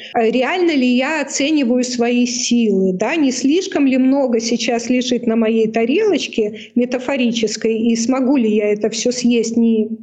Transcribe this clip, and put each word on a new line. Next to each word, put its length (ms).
«А 100
реально 480
ли 160
я 340
оцениваю 640
свои 420
силы?» 680
Да? 240
«Не 140
слишком 540
ли 140
много 400
сейчас 500
лежит 380
на 80
моей 360
тарелочке 1000
метафорической, 1040
и 180
смогу 420
ли 120
я 240
это 160
всё 220
съесть, 460
не 320